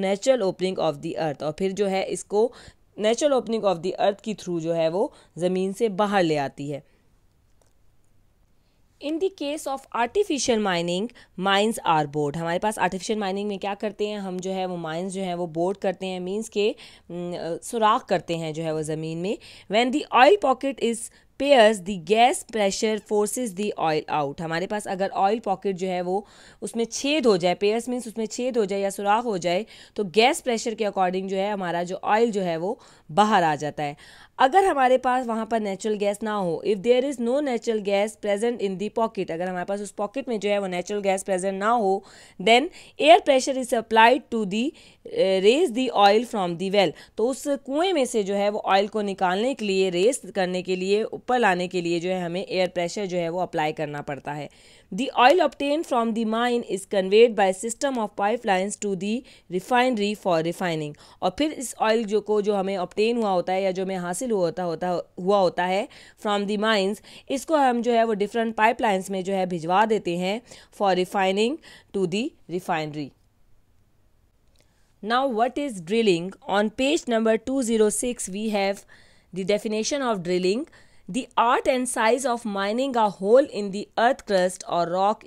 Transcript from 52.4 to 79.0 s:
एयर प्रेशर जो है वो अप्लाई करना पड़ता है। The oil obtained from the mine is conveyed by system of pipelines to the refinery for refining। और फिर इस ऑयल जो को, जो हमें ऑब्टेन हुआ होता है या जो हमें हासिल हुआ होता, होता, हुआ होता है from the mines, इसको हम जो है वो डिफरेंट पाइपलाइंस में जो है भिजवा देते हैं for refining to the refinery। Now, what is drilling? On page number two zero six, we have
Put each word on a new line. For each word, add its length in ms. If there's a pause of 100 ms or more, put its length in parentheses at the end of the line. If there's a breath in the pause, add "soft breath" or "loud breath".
एयर 220
प्रेशर 380
जो 120
है 100
वो 120
अप्लाई 320
करना 300
पड़ता 300
है। 180 (440 soft breath)
The 120 (140)
oil 160
obtained 500
from 280
the 120
mine 360 (100)
is 120 (100)
conveyed 400
by 200 (100)
system 320
of 120 (120)
pipelines 640
to 120
the 260 (300 loud breath)
refinery 720
for 160
refining। 540 (260 loud breath)
और 160
फिर 140
इस 280
ऑयल 240
जो 160
को, 220
जो 120
हमें 220
ऑब्टेन 400
हुआ 140
होता 220
है 100
या 80
जो 140
हमें 120
हासिल 340
हुआ 140
होता, 180
होता, 580
हुआ 180
होता 260
है 240 (380 loud breath)
from 200
the 140
mines, 420 (280 loud breath)
इसको 260
हम 260
जो 100
है 120
वो 80
डिफरेंट 420
पाइपलाइंस 560
में 140
जो 80
है 140
भिजवा 400
देते 300
हैं 260 (400 loud breath)
for 120 (100)
refining 540 (380 loud breath)
to 100
the 180 (260)
refinery। 580 (2000)
Now, 300
what 240
is 220
drilling? 520 (180)
On 200 (100)
page 240
number 320
two 340
zero 200
six, 400
we 240
have 220 (580 soft breath)